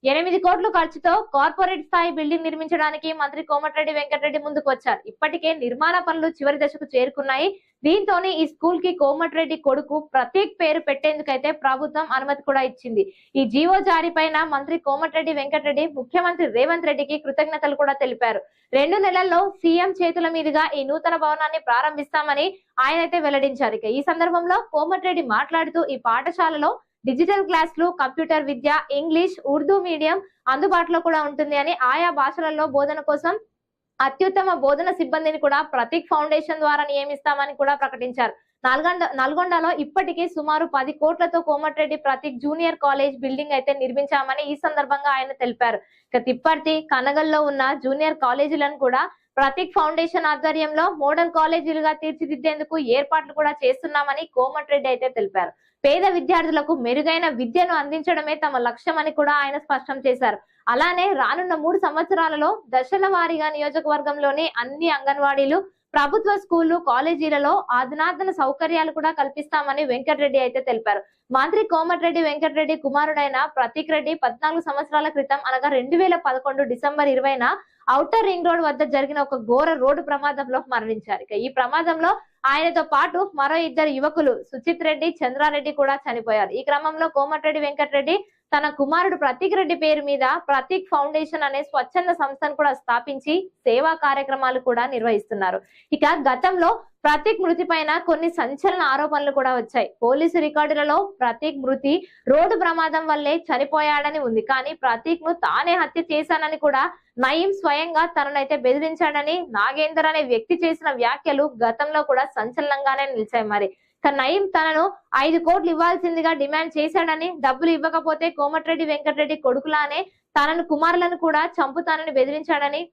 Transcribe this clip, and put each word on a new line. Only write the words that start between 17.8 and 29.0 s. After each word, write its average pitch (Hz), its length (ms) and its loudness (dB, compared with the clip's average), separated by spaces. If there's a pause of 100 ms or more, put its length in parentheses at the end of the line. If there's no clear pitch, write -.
కూడా 277 220 2
తెలిపారు. 233 380 -2 (320)
రెండు 302 340 2
నెలల్లో 359 320 2 (240)
సీఎం 339 280 4 (100)
చేతుల 339 340 0
మీదుగా 311 280 0 (140)
ఈ 277 140 -4
నూతన 320 320 0
భవనాన్ని 302 440 -2
ప్రారంభిస్తామని 294 760 0 (400)
ఆయనైతే 330 400 0
వెల్లడించారు. 269 540 0
ఇక 220 180 -2
ఈ 285 120 -2
సందర్భంలో 349 500 2 (160)
కోమటిరెడ్డి 359 500 0 (100)
మాట్లాడుతూ 320 460 0 (140)
ఈ - 20 -10 (100)
పాఠశాలలో 311 640 0 (360)
డిజిటల్ 339 380 2
క్లాసులు, 330 400 0 (140)
కంప్యూటర్ 302 480 0
విద్య, 285 240 -2 (260)
ఇంగ్లీష్, 330 380 0 (160)